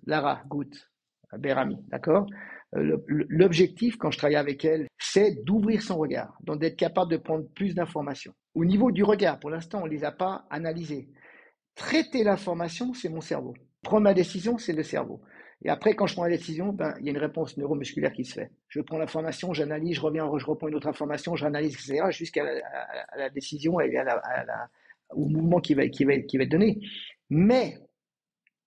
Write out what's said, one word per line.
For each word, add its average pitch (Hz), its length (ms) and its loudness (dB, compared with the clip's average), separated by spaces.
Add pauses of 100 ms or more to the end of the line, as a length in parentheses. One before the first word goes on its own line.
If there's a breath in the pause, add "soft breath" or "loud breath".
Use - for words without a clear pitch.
Lara 143 420 0
Gout, 143 220 -6 (600)
à 95 60 -14
Berami, 135 400 0 (120)
d'accord ? 160 380 2 (480 loud breath)
Euh, 147 80 0
le, 151 240 2
le, 151 220 0
l'objectif, 180 720 4
quand 156 120 0
je - 60 -4
travaille 147 200 2
avec 143 280 -2
elle, 156 220 2 (120)
c'est 196 460 2
d'ouvrir 214 380 2
son 180 160 -4
regard, 131 440 -4
donc 151 180 -4
d'être 160 160 0
capable 175 340 2
de 160 80 0
prendre 160 260 -4 (100)
plus 190 200 -2
d'informations. 156 580 -6 (220)
Au 165 100 2
niveau 202 260 6
du 185 120 2
regard, 196 360 4
pour 151 120 -8
l'instant, 165 320 -6
on 160 40 -6
les 151 180 -4
a 143 80 -4
pas 190 360 -4
analysées. 160 600 -8 (640 loud breath)
Traiter 262 500 0
l'information, 185 720 0
c'est 170 160 -6
mon 160 100 -6
cerveau. 135 340 -6 (280)
Prendre 214 220 4
ma 196 100 8
décision, 180 420 2
c'est 185 160 -4
le 156 100 0
cerveau. - 400 -6 (420 loud breath)
Et - 40 0
après, 202 260 2
quand 202 120 2
je - 80 -2
prends 175 100 -2
la 170 120 2
décision, 170 360 -4
ben, 160 280 -2
il 139 60 -6
y - 20 -2
a 147 40 -2
une 143 60 -2
réponse 151 380 -4
neuromusculaire 143 560 -2
qui 127 120 -8
se - 100 -12
fait. - 160 -8 (180)
Je 151 120 -6
prends 156 180 -6
l'information, 160 560 -4
j'analyse, 156 420 -2
je 131 40 -6
reviens, 156 360 -2
je - 80 -4
reprends 151 240 -4
une 151 60 -4
autre 147 140 -2
information, 147 480 -4
j'analyse, 147 380 -2
et 123 40 -14
cetera, 139 320 0
jusqu'à 160 320 -2
la, 147 80 -2
à, - 640 -8
à - 20 -10
la 135 140 -4
décision 151 500 -2
et 131 160 2
à 131 80 2
la, 127 100 0
à 123 300 -4
la, 113 240 -8 (420 soft breath)
au 151 180 -2
mouvement 160 320 4
qui 147 140 2
va, 135 140 4
qui - 160 0
va, 139 140 4
qui - 180 -4
va 131 80 2
être 127 60 -2
donné. 196 300 4 (500 loud breath)
Mais 196 480 4 (880)